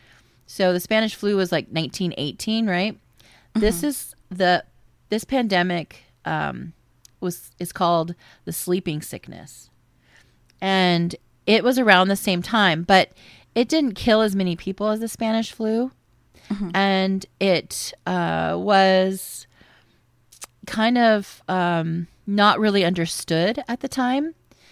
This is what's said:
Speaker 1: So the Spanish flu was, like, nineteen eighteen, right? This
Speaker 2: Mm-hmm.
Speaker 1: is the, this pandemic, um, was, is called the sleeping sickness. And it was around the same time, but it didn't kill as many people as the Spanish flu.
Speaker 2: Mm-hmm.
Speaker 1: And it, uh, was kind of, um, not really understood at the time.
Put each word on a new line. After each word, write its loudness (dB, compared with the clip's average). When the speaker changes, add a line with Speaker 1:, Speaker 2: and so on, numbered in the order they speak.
Speaker 1:
So 0
the 0
Spanish -2
flu -2
was, 0
like, -2
nineteen -4
eighteen, -4
right? -2
This 2
Speaker 2:
Mm-hmm. -4
Speaker 1:
is -8
the, 2
this -4
pandemic, -2
um, -6
was, -8
is -10
called 0
the -8
sleeping -4
sickness. -18
And 2
it 4
was 2
around 6
the 2
same -2
time, 2
but 4
it 0
didn't 0
kill 2
as 0
many -2
people -6
as -2
the -8
Spanish -4
flu. -4
Speaker 2:
Mm-hmm. -6
Speaker 1:
And 0
it, -2
uh, -2
was 2
kind 2
of, 2
um, -2
not 4
really 4
understood -2
at -6
the -8
time. -2